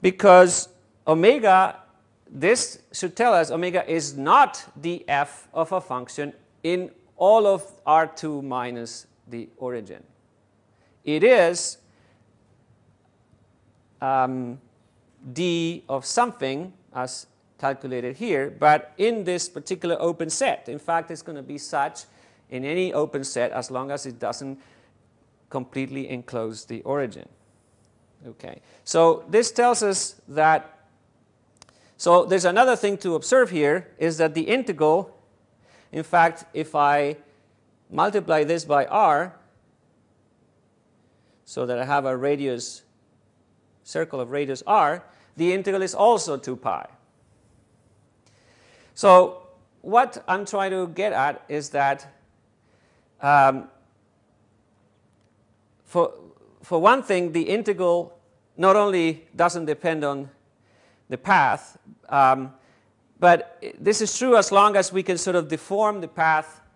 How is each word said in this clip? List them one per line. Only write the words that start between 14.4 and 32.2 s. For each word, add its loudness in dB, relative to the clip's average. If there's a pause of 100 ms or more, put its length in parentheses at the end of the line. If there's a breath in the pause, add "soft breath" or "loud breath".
d -4
of -6
something -4 (200)
as -10 (320)
calculated -6
here, -4
but 2
in -2
this -6
particular -6
open -4
set. -4
In -12
fact, -6
it's -14
gonna -16
be -16
such -8 (460 soft breath)
in -10
any -4
open -4
set -4
as -8
long -8
as -10
it -14
doesn't -10 (880 soft breath)
completely -10
enclose -10
the -14
origin. -8 (1000)
Okay, -20 (240 soft breath)
so 2
this 2
tells 0
us -6
that, 0 (1080 soft breath)
so 6